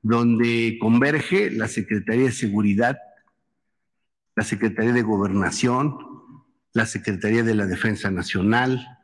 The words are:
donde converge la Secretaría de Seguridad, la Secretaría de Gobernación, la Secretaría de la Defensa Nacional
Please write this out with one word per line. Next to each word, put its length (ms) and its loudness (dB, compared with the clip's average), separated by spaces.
donde 760 2
converge 680 2
la 180 -4
Secretaría 560 0
de 80 2
Seguridad, 680 0
la 100 -2
Secretaría 480 0
de 100 2
Gobernación, 960 0
la 140 0
Secretaría 560 -2
de 120 2
la 120 0
Defensa 440 -2
Nacional 920 -2